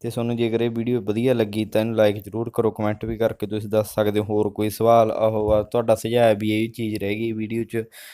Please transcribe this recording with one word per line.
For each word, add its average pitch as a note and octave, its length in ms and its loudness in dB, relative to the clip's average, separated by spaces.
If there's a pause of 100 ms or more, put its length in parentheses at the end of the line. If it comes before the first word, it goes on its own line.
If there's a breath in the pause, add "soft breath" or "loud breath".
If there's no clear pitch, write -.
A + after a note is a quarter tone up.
ਤੇ A#2+ 80 -8
ਤੁਹਾਨੂੰ A#2 280 -4
ਜੇਕਰ A2+ 240 0
ਇਹ A#2+ 80 0
ਵੀਡੀਓ A#2 320 -2
ਵਧੀਆ A2+ 320 0
ਲੱਗੀ A2 320 0
ਤਾਂ A2 160 0
ਇਹਨੂੰ A2+ 140 -2
ਲਾਈਕ G#2 220 4
ਜ਼ਰੂਰ A2 360 -8
ਕਰੋ, A2+ 180 0
ਕੁਮੈਂਟ G#2+ 340 -4
ਵੀ A2 120 -6
ਕਰਕੇ G#2+ 300 -2
ਤੁਸੀਂ G#2+ 220 -6
ਦੱਸ G#2+ 260 0
ਸਕਦੇ G#2 240 2
ਹੋ। G#2 40 2
ਹੋਰ G#2+ 260 0
ਕੋਈ G#2+ 200 -2
ਸਵਾਲ A2+ 420 4
ਉਹ A2 400 0
ਆ, G#2+ 120 4
ਤੁਹਾਡਾ A2+ 320 0
ਸੁਝਾਅ A2+ 440 2
ਵੀ G#2+ 120 -2
ਇਹ A2 180 0
ਚੀਜ਼ A2+ 300 -6
ਰਹਿ G2+ 160 -4
ਗਈ A2+ 160 -4
ਵੀਡੀਓ A2 320 -4
'ਚ A2 200 -6 (300 loud breath)